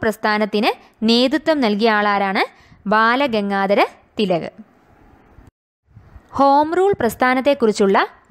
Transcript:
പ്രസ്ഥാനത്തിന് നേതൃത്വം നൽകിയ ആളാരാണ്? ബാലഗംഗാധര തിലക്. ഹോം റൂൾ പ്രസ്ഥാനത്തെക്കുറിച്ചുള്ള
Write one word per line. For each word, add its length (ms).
പ്രസ്ഥാനത്തിന് 680
നേതൃത്വം 540
നൽകിയ 340
ആളാരാണ്? 440
ബാലഗംഗാധര 880
തിലക്. 320
ഹോം 300
റൂൾ 220
പ്രസ്ഥാനത്തെക്കുറിച്ചുള്ള 960